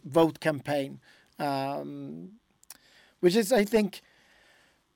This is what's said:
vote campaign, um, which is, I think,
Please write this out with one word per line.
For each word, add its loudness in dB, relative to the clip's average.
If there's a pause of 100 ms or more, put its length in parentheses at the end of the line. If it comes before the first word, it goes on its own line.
vote 2
campaign, -4 (380)
um, -6 (920)
which 4
is, 2
I 4
think, 0 (960)